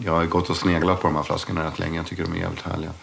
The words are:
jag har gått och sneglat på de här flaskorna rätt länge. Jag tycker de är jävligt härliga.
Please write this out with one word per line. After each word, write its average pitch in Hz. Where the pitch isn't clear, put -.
jag 82
har 82
gått 85
och 85
sneglat 87
på 90
de 78
här 76
flaskorna 82
rätt 78
länge. 82
Jag 80
tycker -
de 85
är 87
jävligt 85
härliga. 82